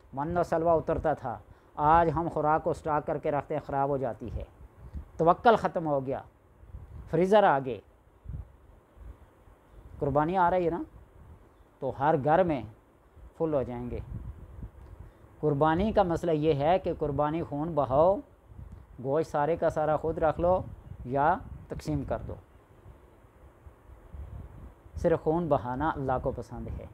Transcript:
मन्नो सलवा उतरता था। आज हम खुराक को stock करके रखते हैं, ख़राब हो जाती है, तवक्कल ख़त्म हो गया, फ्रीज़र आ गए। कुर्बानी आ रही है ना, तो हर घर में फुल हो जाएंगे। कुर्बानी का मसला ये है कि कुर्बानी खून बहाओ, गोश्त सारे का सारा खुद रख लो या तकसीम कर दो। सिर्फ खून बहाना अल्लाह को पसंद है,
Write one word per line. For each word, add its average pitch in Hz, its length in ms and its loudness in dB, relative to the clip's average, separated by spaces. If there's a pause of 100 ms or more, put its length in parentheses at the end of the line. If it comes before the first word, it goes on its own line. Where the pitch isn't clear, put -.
(160)
मन्नो 170 280 -2
सलवा 165 320 2
उतरता 151 400 0
था। 117 260 -8 (380)
आज 160 300 6
हम 160 200 0
खुराक 156 340 0
को 165 100 0
stock 151 300 -2
करके 156 280 -2
रखते 143 240 -2
हैं, 143 80 -4
ख़राब 139 260 0
हो 143 80 0
जाती 120 320 -6
है, - 160 -8 (760)
तवक्कल 180 380 6
ख़त्म 180 280 -4
हो 147 160 0
गया, 131 220 -6 (840)
फ्रीज़र 190 360 6
आ 147 140 6
गए। 123 220 -6 (2250)
कुर्बानी 151 360 2
आ 180 140 6
रही 180 160 2
है 165 60 2
ना, 175 120 -4 (960)
तो 135 100 -4
हर 147 260 2
घर 147 260 4
में 139 240 -2 (720)
फुल 160 160 -2
हो 135 100 2
जाएंगे। 120 380 -6 (1400)
कुर्बानी 156 520 2
का 202 100 6
मसला 170 300 0
ये 151 200 2
है 147 260 4
कि 180 140 -4
कुर्बानी 147 480 -2
खून 151 340 -6
बहाओ, 147 400 4 (840)
गोश्त 143 300 -2
सारे 151 260 0
का 165 120 0
सारा 156 280 0
खुद 160 220 -4
रख 156 200 2
लो 180 260 2 (420)
या 139 220 2 (400)
तकसीम 143 360 -4
कर 113 140 -4
दो। - 180 -10 (2500)
सिर्फ 165 260 2
खून 165 260 0
बहाना 131 400 0
अल्लाह 135 300 -2
को 135 120 -2
पसंद 117 380 -10
है, - 240 -12